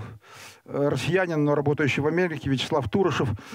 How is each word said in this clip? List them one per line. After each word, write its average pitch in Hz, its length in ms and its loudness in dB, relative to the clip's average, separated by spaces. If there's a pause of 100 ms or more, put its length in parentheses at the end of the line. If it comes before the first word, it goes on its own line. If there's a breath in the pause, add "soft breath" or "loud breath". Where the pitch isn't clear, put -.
(640 loud breath)
россиянин, 151 800 0
но 147 120 4
работающий 143 480 2
в 147 40 0
Америке, 160 420 0
Вячеслав 135 400 0
Турышев, 160 400 2 (260 loud breath)